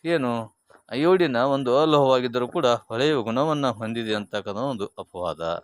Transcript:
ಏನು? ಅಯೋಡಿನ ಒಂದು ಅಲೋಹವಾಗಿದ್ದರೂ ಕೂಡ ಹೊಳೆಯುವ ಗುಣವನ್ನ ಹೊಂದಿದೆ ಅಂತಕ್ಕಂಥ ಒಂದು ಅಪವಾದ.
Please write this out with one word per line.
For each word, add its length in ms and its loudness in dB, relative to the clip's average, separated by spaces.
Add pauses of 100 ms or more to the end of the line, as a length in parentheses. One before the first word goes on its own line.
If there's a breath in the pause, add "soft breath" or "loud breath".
(120)
ಏನು? 180 0 (640 soft breath)
ಅಯೋಡಿನ 460 2 (160)
ಒಂದು 160 0 (100)
ಅಲೋಹವಾಗಿದ್ದರೂ 720 2
ಕೂಡ 120 2 (220)
ಹೊಳೆಯುವ 380 0
ಗುಣವನ್ನ 400 -2 (120)
ಹೊಂದಿದೆ 400 -4
ಅಂತಕ್ಕಂಥ 440 -6 (100)
ಒಂದು 140 -6 (140)
ಅಪವಾದ. 400 -8 (220)